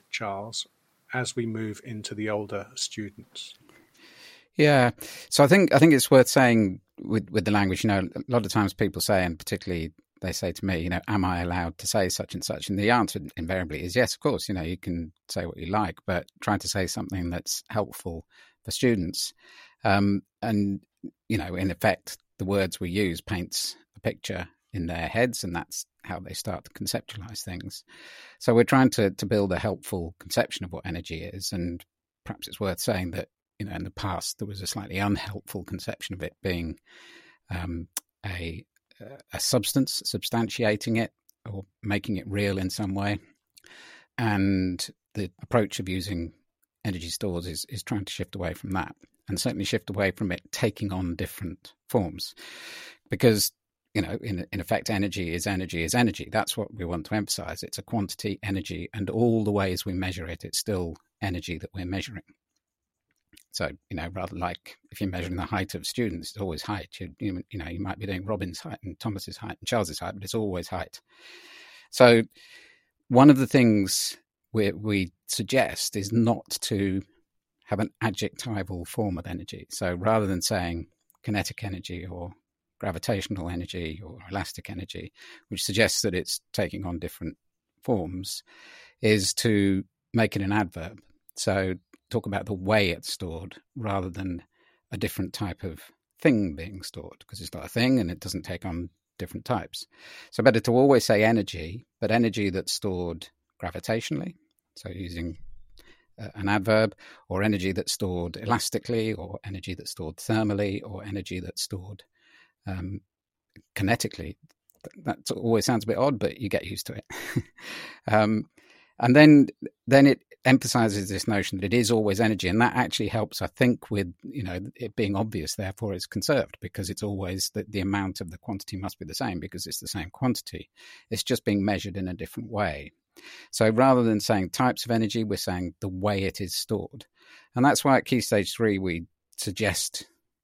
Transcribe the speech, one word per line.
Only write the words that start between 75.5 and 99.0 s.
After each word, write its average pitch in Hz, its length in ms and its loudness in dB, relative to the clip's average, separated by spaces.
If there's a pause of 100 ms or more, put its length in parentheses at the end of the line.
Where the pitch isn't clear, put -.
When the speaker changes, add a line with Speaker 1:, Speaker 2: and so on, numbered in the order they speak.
Speaker 2:
is 101 160 -4
not 113 360 2 (120)
to 98 400 0 (640)
have 104 160 -2
an - 80 -2 (100)
adjectival 101 840 -4
form 101 320 -4
of 85 100 -10
energy. - 420 -10
So 90 260 -4
rather 107 320 2
than 92 140 -2
saying 85 460 -2 (340)
kinetic 104 440 -4
energy 92 440 -10
or 87 220 -10 (480)
gravitational 95 720 -4
energy 85 520 -8
or - 180 -18 (120)
elastic 92 380 -8
energy, - 420 -12 (380)
which - 140 -6
suggests 104 400 2
that 95 120 0
it's - 240 -4 (140)
taking 90 320 -4
on 87 140 -4
different 82 360 -8 (480)
forms, 92 600 -4 (580)
is 107 340 4
to 98 480 4 (300)
make 110 240 2
it 98 40 0
an 98 120 0
adverb. 92 480 -4 (340)
So 95 380 0 (360)
talk 117 160 -4
about 98 200 -4
the 110 80 -4
way 98 360 4
it's 80 200 -4
stored 85 460 -8 (220)
rather 98 320 -2
than 90 340 -8 (480)
a 107 60 -6
different 95 340 -4
type - 320 -6
of 85 160 -10 (400)
thing 104 360 4
being 90 280 -10
stored, - 420 -16
'cause - 140 -16
it's 85 140 -12
not - 100 -10
a - 60 -12
thing 123 320 2
and 87 100 -2
it - 80 -8
doesn't 87 240 -6
take 90 220 -8
on 85 240 -6 (280)